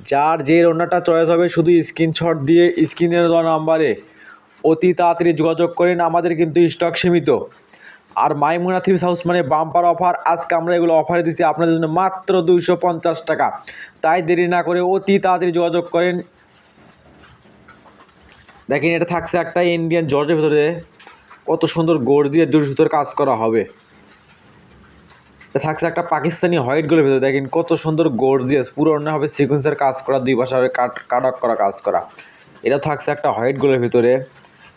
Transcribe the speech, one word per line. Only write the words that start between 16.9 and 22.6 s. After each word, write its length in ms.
দেখেন, 260
এটা 160
থাকছে 300
একটা 160
ইন্ডিয়ান 340
জর্জের 280
ভিতরে, 260
কত 140
সুন্দর 200
গর্জিয়াস 420
জরি 160